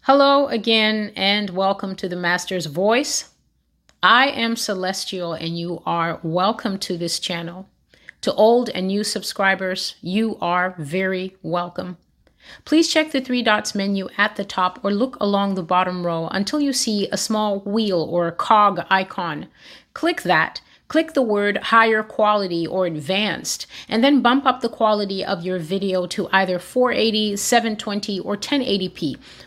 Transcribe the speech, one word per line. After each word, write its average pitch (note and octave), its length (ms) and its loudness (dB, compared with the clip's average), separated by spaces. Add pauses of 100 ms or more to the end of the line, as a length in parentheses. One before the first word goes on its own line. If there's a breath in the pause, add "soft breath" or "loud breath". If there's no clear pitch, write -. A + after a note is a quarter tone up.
Hello C#4 400 6
again, G#3+ 680 0
and G3+ 340 0
welcome F#3+ 460 -2
to F#3+ 120 -6
the F3 80 -4
Master's F3 480 -2
Voice. G#3 640 0 (760)
I A#3+ 260 6
am A3+ 280 -2
Celestial, F#3 760 -6
and E3 240 -6
you E3+ 260 -6
are E3+ 380 -2
welcome F#3+ 560 -2
to F#3 180 -6
this E3+ 220 -4
channel. F3 500 -8 (540 loud breath)
To - 100 -2
old A#3 380 4
and F#3 160 -4
new G3+ 180 0
subscribers, F#3+ 960 -2
you G#3 400 -2
are F3+ 380 0
very F#3 640 -4
welcome. F3 560 -6 (680 loud breath)
Please D#4+ 260 4
check D#4 200 0
the C4+ 100 0
three B3+ 220 -2
dots G#3+ 320 0
menu G3 420 -2
at G#3 200 0
the G3+ 100 -6
top F#3 360 -2
or G3+ 100 0
look B3 280 -2
along G3+ 360 0
the F#3 60 -4
bottom F3+ 440 0
row E3 220 -2
until G3 300 -2
you C#4+ 140 0
see G#3 400 0
a F#3+ 60 -2
small G#3+ 420 -2
wheel G3+ 400 0
or E3+ 280 -2
a E3+ 40 -6
cog G3+ 560 4
icon. F3+ 600 -2 (440 loud breath)
Click E4+ 300 -2
that. D#3+ 400 2 (260 soft breath)
Click D#4+ 240 0
the C#4 80 2
word G3+ 380 0
higher A3+ 440 4
quality G3+ 640 0
or F#3 200 0
advanced, E3 800 -4 (240 loud breath)
and A3+ 120 2
then C#4 200 6
bump C4 240 4
up B3+ 160 0
the A#3 80 -2
quality G#3 520 0
of F3 220 -4
your F#3 140 -2
video F#3 480 -2
to - 260 -6
either F#3 260 2
four B3 320 0
eighty, G#3+ 460 0
seven A3 400 0
twenty, G3+ 420 -6
or G3+ 200 -4
ten C#4 240 -2
eighty F#3 260 -2
p, C#3 300 -6 (280 loud breath)